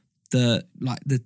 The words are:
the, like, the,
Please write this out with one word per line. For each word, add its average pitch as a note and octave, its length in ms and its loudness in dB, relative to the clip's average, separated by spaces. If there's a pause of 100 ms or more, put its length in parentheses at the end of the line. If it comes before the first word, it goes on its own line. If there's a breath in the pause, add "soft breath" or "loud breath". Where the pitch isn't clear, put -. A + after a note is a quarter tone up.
(300)
the, A#2+ 340 2 (160)
like, B2+ 240 -6
the, C3+ 220 -2